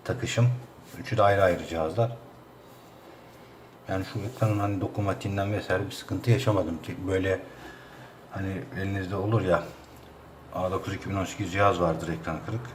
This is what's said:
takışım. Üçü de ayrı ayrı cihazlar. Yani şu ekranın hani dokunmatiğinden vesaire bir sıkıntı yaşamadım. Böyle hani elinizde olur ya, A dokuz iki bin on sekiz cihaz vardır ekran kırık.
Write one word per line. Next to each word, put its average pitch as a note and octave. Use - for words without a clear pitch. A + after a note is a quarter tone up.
takışım. -
Üçü -
de G#2
ayrı G2
ayrı F2
cihazlar. E2
Yani F#2+
şu A2
ekranın G#2
hani G2+
dokunmatiğinden G2
vesaire F#2+
bir G2
sıkıntı -
yaşamadım. F#2
Böyle F#2+
hani F#2+
elinizde G2
olur G#2
ya, F2+
A F#2
dokuz F#2+
iki A#2
bin G2
on F#2+
sekiz F2
cihaz G2
vardır E2
ekran D#2+
kırık. A2+